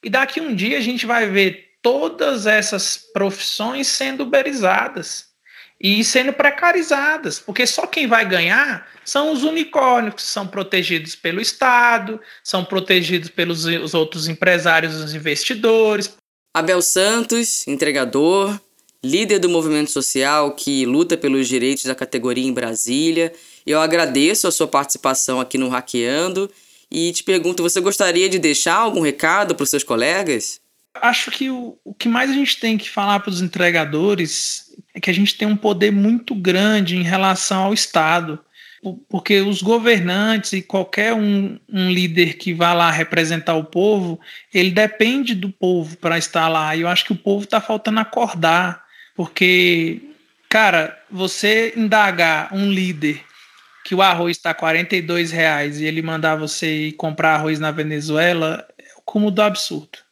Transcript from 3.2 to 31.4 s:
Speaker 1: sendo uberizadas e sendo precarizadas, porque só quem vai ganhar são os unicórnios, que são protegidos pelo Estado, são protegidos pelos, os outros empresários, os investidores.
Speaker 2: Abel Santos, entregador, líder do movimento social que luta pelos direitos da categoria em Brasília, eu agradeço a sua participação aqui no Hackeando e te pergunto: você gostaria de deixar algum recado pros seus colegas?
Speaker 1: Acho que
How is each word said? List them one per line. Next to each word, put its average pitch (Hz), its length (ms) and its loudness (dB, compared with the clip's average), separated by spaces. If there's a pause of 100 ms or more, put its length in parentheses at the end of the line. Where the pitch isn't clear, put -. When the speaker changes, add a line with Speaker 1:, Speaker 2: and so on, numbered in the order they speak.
Speaker 1:
sendo 269 380 -4
uberizadas 240 1000 -2 (540)
e 202 220 2
sendo 262 300 2
precarizadas, 302 1040 0
porque 233 260 -2
só - 220 -2
quem 285 220 -4
vai 226 180 2
ganhar 190 600 0 (160)
são 302 280 0
os 269 120 -2
unicórnios, 269 720 0
que - 60 -12
são 196 260 -6
protegidos 180 640 -4
pelo 175 260 -6
Estado, 233 800 2 (220)
são 185 220 -4
protegidos 180 640 0
pelos, 170 380 -4
os 165 280 -4
outros 156 320 -2
empresários, 165 680 2
os 156 180 -10
investidores. 208 1040 0 (360)
Speaker 2:
Abel 175 300 2
Santos, 226 840 0
entregador, 147 880 0 (460)
líder 196 340 2
do 180 100 2
movimento 156 440 0
social 143 640 0
que 139 300 -2
luta 165 300 2
pelos 135 300 0
direitos 131 380 -2
da 131 100 -4
categoria 127 500 -4
em 131 80 -2
Brasília, 135 800 -2 (320)
eu 151 160 2
agradeço 160 680 2
a - 20 0
sua 156 160 0
participação 131 720 -2
aqui 127 160 -6
no 131 120 -2
Hackeando 143 840 -2 (400)
e 170 220 -2
te - 100 -6
pergunto: 180 400 0
você 175 180 0
gostaria 185 480 2
de 185 120 0
deixar 160 340 2
algum 208 280 0
recado 160 520 0
pros 143 160 -2
seus 143 140 -2
colegas? 139 760 -2 (420)
Speaker 1:
Acho - 280 0
que 262 200 -6